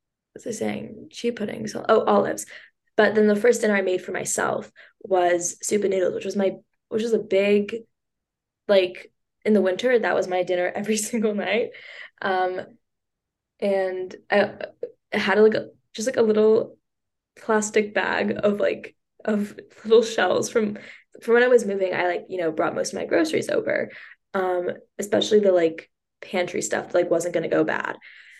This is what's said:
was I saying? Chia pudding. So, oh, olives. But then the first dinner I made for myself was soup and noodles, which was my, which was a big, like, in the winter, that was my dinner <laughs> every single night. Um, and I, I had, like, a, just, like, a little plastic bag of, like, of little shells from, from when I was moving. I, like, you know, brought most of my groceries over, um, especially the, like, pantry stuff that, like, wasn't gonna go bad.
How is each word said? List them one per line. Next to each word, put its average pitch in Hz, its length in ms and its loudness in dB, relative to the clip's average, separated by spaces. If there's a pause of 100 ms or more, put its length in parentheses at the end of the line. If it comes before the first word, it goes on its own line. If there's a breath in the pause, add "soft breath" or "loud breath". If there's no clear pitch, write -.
(340)
was - 120 -16
I 240 60 -8
saying? 214 580 -8
Chia 233 220 -6
pudding. 220 340 -8
So, - 200 -10
oh, - 180 4
olives. - 420 0 (500 loud breath)
But 208 180 4
then 214 120 4
the 208 100 4
first 233 240 2
dinner 208 160 2
I 196 60 0
made 185 200 -2
for 190 100 -12
myself - 580 -4 (320 loud breath)
was 175 540 0 (100)
soup 208 160 0
and 190 100 0
noodles, 180 220 0
which - 100 -6
was 196 120 -6
my, 190 160 2 (360)
which 220 140 -4
was 233 100 0
a 208 60 2
big, 202 600 0 (880)
like, 185 440 2 (320)
in 214 100 2
the 196 80 6
winter, 220 360 2
that 190 160 0
was 190 140 0
my 180 140 0
dinner 180 280 -2
<laughs> - 40 -10
every 208 220 -2
single 214 380 -2
night. 202 360 -2 (520 loud breath)
Um, 185 380 -2 (1000)
and 185 560 -2 (160)
I, 202 220 2 (600)
I 214 60 -2
had, 202 200 0
like, 214 160 6
a, - 140 -4 (260)
just, 220 120 -6
like, 262 120 -4
a 233 40 4
little 214 540 2 (600)
plastic 214 580 0
bag 202 500 -2
of, 208 160 0
like, - 340 -4 (300)
of 208 340 -4 (260)
little 226 180 6
shells 190 480 0
from, 214 280 -2 (440 loud breath)
from 226 120 2
when 240 80 6
I 254 60 4
was 233 180 4
moving. 190 280 -2
I, 175 120 0
like, 185 220 -4
you 185 100 -8
know, 165 140 -2
brought 160 220 -2
most - 180 -4
of 185 60 -8
my 170 80 -6
groceries - 420 0
over, - 420 -2 (440 loud breath)
um, 180 360 -2 (280)
especially 208 420 2
the, 196 120 4
like, 165 380 0 (300)
pantry - 420 -4
stuff - 260 -4
that, - 60 -10
like, 175 160 2
wasn't 170 240 -2
gonna 165 140 -2
go 156 160 2
bad. - 320 -4 (440 loud breath)